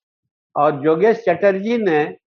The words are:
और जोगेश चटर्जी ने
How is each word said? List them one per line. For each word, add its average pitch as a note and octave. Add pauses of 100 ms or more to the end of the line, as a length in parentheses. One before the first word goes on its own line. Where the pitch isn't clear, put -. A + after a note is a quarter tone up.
(560)
और C#3+
जोगेश E3+
चटर्जी G3
ने D#3+ (320)